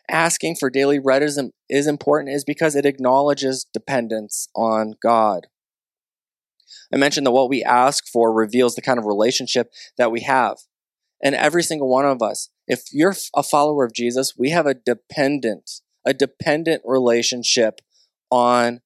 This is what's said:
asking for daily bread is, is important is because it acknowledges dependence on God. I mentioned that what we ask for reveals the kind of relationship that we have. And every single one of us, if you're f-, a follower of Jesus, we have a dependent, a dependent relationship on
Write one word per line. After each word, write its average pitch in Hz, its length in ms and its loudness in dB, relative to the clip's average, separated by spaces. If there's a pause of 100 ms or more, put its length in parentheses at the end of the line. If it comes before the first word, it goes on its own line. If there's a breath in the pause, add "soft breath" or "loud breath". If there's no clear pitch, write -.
asking 160 480 -2
for 135 120 -2
daily 139 300 2
bread 135 240 2
is, 143 180 -2 (280)
is 143 180 0
important 147 480 -2
is 143 80 -6
because 147 320 -2
it 143 100 0
acknowledges 135 880 0
dependence 113 800 -6
on 110 480 -2
God. 110 460 2 (1500 loud breath)
I - 40 0
mentioned 143 280 0
that 127 60 4
what 127 180 2
we 131 140 -2
ask 127 480 2
for 113 220 2
reveals 113 420 2
the 113 60 -10
kind 123 180 -2
of 110 60 -8
relationship 113 640 -2 (260 loud breath)
that 123 140 2
we 117 120 -6
have. 127 340 0 (680)
And 139 120 2
every 165 280 2
single 147 260 -4
one 131 140 2
of 135 180 0
us, 104 280 -4 (180)
if - 240 -4
you're 156 200 2
f-, - 220 -10
a 143 100 0
follower 147 420 2
of 117 80 -8
Jesus, 120 440 -2
we 123 120 0
have 160 160 0
a 139 80 0
dependent, 123 960 -4 (340)
a 139 80 0
dependent 151 720 -2
relationship 120 960 0 (500)
on 120 560 2